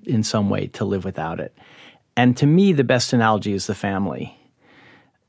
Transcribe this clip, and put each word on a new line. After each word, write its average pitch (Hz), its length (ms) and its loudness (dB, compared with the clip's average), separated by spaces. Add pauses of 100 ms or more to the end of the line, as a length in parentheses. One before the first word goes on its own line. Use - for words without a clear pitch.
in 110 180 0
some 101 260 0
way 101 180 -2
to - 180 -8
live 98 200 -2
without 85 340 -6
it. - 160 -10 (600)
And 123 220 4
to 143 80 2
me, 185 280 4
the 139 100 2
best 120 300 0
analogy 110 400 2
is 95 140 -6
the 107 80 -4
family. 95 640 -6 (920)